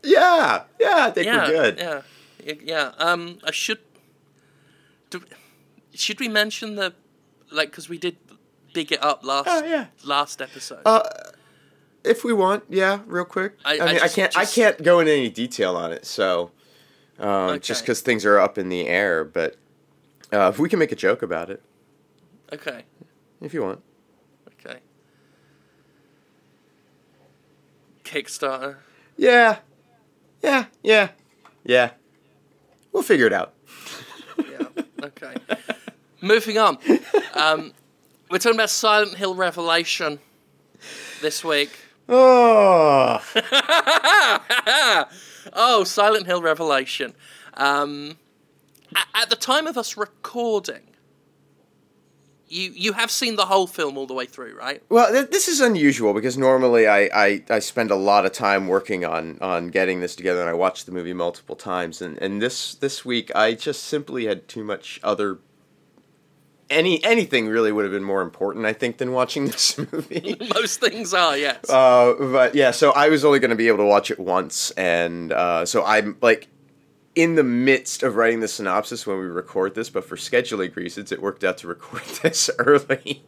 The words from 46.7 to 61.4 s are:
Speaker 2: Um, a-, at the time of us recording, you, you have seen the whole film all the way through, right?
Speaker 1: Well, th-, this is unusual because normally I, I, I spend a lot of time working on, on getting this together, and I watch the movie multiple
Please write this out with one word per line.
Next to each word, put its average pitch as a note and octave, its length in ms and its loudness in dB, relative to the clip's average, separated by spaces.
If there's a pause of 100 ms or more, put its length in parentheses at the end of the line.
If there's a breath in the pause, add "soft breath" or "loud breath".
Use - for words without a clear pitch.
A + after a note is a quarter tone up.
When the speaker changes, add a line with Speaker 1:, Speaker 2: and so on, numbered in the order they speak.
Speaker 2:
Um, D3 640 -2 (800)
a-, F#3+ 280 -4
at A#3 60 -2
the A3+ 80 -2
time C#4+ 300 -2
of A3+ 100 -8
us - 200 -8
recording, G#3+ 840 -6 (1700)
you, F3+ 260 -8
you G3+ 180 -4
have A3+ 180 -4
seen A3+ 260 -4
the G3 100 0
whole F#3+ 200 2
film D3 320 -8
all C3+ 80 -8
the B2+ 80 -10
way B2+ 120 -6
through, A2+ 300 -18
right? C3 320 -10
Speaker 1:
Well, A#3 240 6
th-, C4 180 2
this F#4+ 180 0
is D4+ 120 -2
unusual C#3+ 540 2
because A#2+ 240 -4
normally B2+ 480 4
I, G2+ 260 4
I, G2+ 380 2
I A2+ 80 0
spend A2 320 -4
a G2+ 60 2
lot G2 280 4
of F#2+ 80 0
time G2 360 -2
working F#2+ 360 -2
on, D#2+ 360 -6
on F2 280 -4
getting F#2 320 -2
this F2+ 160 -8
together, F2+ 240 -4
and E2+ 80 -4
I E2+ 60 -2
watch F#2 300 -2
the F#2 80 -16
movie F2+ 200 -8
multiple F2 440 -8